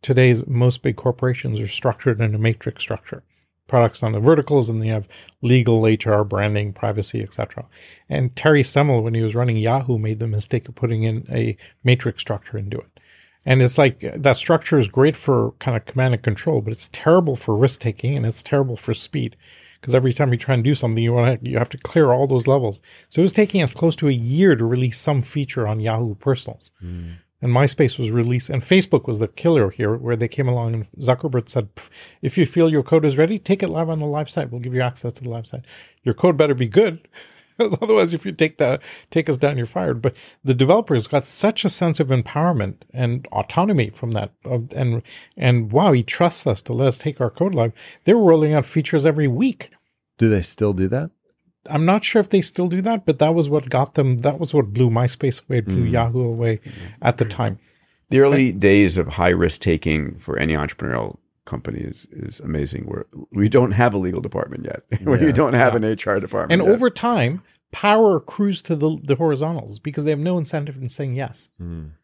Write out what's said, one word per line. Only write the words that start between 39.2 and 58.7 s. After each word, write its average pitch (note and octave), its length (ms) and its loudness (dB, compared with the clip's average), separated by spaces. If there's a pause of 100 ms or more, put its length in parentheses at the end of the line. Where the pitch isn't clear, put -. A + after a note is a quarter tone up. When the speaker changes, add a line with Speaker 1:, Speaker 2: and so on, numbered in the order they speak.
Speaker 1:
us C#3 80 0
down, C#3+ 200 0
you're A#2+ 100 -4
fired. D3 340 -4
But B2 160 -2 (280)
the C3 100 2
developers C3+ 540 2
got C#3 180 0
such - 380 0
a G3+ 40 0
sense E3+ 320 0
of C3+ 80 0
empowerment C3 680 -2 (180)
and B2 380 -4
autonomy E3 580 0
from A#2 220 -8
that. G#2 180 -4 (140)
Of, B2 300 -4
and, A#2+ 280 -2 (340)
and, A#2+ 360 2
"Wow, E3+ 200 4
he A#2+ 120 2
trusts - 420 -2
us A2+ 160 -2
to B2 100 -8
let B2 160 0
us B2 100 -2
take D3 220 -6
our A#2+ 100 0
code F#3 260 -2
live." A#2 160 0 (320)
They G3 100 6
were A#3 100 4
rolling D#3 300 6
out C#3+ 120 2
features D3 380 0
every D3+ 240 2
week. F3+ 420 -2 (460)
Speaker 2:
Do A2+ 120 4
they G2+ 140 4
still G#2 300 -2
do F#2 160 0
that? C3+ 220 -4 (600)
Speaker 1:
I'm D#3 140 0
not G3 200 2
sure - 140 2
if G3+ 100 2
they G3 120 2
still - 280 -4
do F3+ 140 -2
that, A3+ 240 -2
but C#3+ 140 0
that D#3 140 4
was D#3+ 140 2
what C#3+ 220 -2
got C3+ 240 0
them, C3 240 2
that C#3+ 220 -2
was D3+ 120 -6
what A#2 200 0
blew A#2+ 180 4
MySpace B2 580 0
away, B2 120 0
blew G#2 260 0
Speaker 2:
Mm. A2+ 60 0
Speaker 1:
Yahoo A#2+ 320 0
away A#2 340 -2 (420)
at A#2+ 180 0
the A2+ 60 0
time. G#2 360 -4 (500)
Speaker 3:
The C3 80 4
early C#3 320 6
days G2 480 4